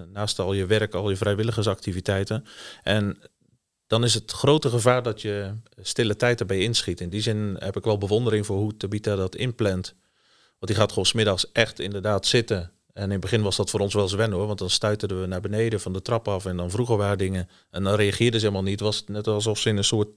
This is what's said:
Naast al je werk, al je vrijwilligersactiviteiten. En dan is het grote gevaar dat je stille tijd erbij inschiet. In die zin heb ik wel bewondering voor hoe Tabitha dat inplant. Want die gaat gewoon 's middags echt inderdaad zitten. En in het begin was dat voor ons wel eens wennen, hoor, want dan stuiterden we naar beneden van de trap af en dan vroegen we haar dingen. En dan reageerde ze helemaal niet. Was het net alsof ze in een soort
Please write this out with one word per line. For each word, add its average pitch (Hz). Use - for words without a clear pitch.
Naast 104
al 95
je 98
werk, 104
al 101
je 98
vrijwilligersactiviteiten. 101
En 101
dan 113
is 117
het -
grote 147
gevaar 120
dat 113
je 101
stille 104
tijd 120
erbij 95
inschiet. 101
In 87
die 101
zin 104
heb 98
ik 95
wel 107
bewondering 107
voor 98
hoe 104
Tabitha 104
dat 92
inplant. 104
Want 98
die 101
gaat 104
gewoon 95
's -
middags 104
echt -
inderdaad 101
zitten. 101
En 101
in 98
het 98
begin 107
was 101
dat 101
voor 107
ons 101
wel 104
eens 95
wennen, 101
hoor, 101
want 104
dan 92
stuiterden 101
we 92
naar 92
beneden 107
van 92
de 92
trap 113
af 95
en 90
dan 87
vroegen 117
we 101
haar 101
dingen. 95
En 98
dan 98
reageerde 110
ze 107
helemaal 98
niet. 101
Was 104
het -
net 104
alsof 107
ze -
in 107
een 101
soort 104